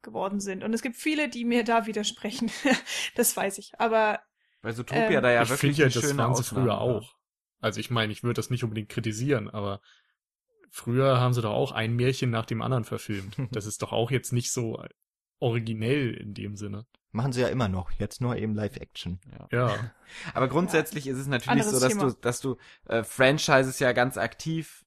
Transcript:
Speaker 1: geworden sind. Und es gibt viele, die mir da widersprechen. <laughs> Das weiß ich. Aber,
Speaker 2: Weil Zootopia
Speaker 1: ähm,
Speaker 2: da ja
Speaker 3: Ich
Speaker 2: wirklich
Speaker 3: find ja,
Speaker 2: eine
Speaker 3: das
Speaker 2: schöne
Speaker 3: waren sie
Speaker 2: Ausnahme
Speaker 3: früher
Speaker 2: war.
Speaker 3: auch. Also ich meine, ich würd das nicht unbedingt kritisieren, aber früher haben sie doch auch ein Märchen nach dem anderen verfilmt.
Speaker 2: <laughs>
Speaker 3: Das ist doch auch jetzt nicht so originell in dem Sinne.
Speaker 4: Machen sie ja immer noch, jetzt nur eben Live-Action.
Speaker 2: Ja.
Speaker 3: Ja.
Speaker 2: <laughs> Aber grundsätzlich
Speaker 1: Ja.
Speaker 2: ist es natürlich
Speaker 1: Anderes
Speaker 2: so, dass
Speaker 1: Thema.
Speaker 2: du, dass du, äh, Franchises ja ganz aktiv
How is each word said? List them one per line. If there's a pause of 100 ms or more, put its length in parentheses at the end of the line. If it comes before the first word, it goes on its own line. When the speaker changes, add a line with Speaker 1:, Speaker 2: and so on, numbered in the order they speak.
Speaker 1:
geworden
sind.
Und
es
gibt
viele,
die
mir
da
widersprechen. (320)
<laughs>
Das
weiß
ich.
Aber, (420)
Speaker 2:
Weil
Zootopia
Speaker 1:
ähm,
Speaker 2:
da
ja
Speaker 3:
Ich
Speaker 2:
wirklich
Speaker 3:
find
ja,
Speaker 2:
eine
Speaker 3:
das
Speaker 2:
schöne
Speaker 3:
waren
sie
Speaker 2:
Ausnahme
Speaker 3:
früher
Speaker 2:
war.
Speaker 3:
auch. (460)
Also
ich
meine,
ich
würd
das
nicht
unbedingt
kritisieren,
aber (920)
früher
haben
sie
doch
auch
ein
Märchen
nach
dem
anderen
verfilmt.
Speaker 2:
<laughs>
Speaker 3:
Das
ist
doch
auch
jetzt
nicht
so (560)
originell
in
dem
Sinne. (260)
Speaker 4:
Machen
sie
ja
immer
noch,
jetzt
nur
eben
Live-Action. (100)
Speaker 2:
Ja.
Speaker 3:
Ja. (200)
Speaker 2:
<laughs>
Aber
grundsätzlich
Speaker 1:
Ja.
Speaker 2:
ist
es
natürlich
Speaker 1:
Anderes
Speaker 2:
so,
dass
Speaker 1:
Thema.
Speaker 2:
du,
dass
du, (300)
äh,
Franchises
ja
ganz
aktiv